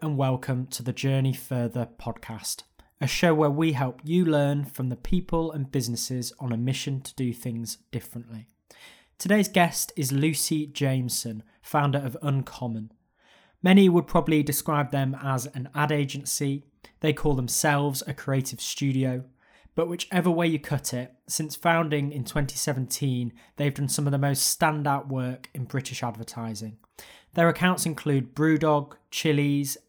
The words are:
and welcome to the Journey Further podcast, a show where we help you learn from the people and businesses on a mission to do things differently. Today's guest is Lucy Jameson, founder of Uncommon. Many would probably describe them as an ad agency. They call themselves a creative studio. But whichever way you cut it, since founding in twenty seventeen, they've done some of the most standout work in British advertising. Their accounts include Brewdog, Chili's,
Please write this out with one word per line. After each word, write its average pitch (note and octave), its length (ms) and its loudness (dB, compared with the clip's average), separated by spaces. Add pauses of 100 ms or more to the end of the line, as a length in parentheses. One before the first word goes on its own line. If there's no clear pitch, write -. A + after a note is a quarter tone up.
and D3+ 160 -2
welcome C3 480 0
to - 160 -10
the B2+ 100 -2
Journey C3+ 400 2
Further A#2+ 560 -4 (100)
podcast, - 680 -10 (360)
a C#3 60 0
show E3+ 260 4
where D3+ 160 4
we D#3 240 2
help B2+ 320 -2
you F3 180 4
learn C#3+ 440 2
from B2+ 240 -4
the A#2+ 60 -6
people E3 540 0
and C#3 220 -6
businesses A#2+ 680 -4
on B2+ 140 -4
a A2+ 60 -2
mission C3+ 420 -2
to - 140 -14
do B2 180 -2
things A#2 460 -8 (120)
differently. A#2 580 -10 (680)
Today's G3+ 320 2
guest - 480 2
is C3+ 160 -2
Lucy D3+ 540 0
Jameson, B2+ 760 -2 (200)
founder C#3+ 360 0
of C3+ 220 -6
Uncommon. B2+ 720 -4 (680)
Many F#3+ 260 10
would E3+ 180 4
probably D#3 360 2
describe D3 480 -2
them C3+ 320 -2
as C3+ 240 -2
an C3+ 280 -10
ad D3 160 0
agency. C#3+ 760 -2 (340)
They D#3 140 2
call D3+ 180 2
themselves C#3+ 720 0
a C#3 60 -4
creative C3+ 480 -4
studio. C3 640 0 (500)
But E3+ 140 0
whichever F3 420 0
way E3+ 180 4
you D#3+ 100 2
cut - 340 -4
it, B2+ 220 -6 (140)
since D3+ 280 -4
founding D3+ 560 2
in C3+ 120 -6
twenty C#3 320 -2
seventeen, B2+ 760 -2 (240)
they've C#3+ 160 0
done C#3+ 160 -2
some C#3+ 180 0
of C#3 40 2
the C#3 80 2
most C#3 400 2
standout D3 500 0
work B2+ 460 -6
in C3 100 -6
British C3 380 -6
advertising. A2+ 720 -8 (580)
Their E3+ 160 4
accounts F3+ 340 2
include C#3+ 500 -2
Brewdog, D3+ 600 2 (160)
Chili's, C#3+ 680 2 (120)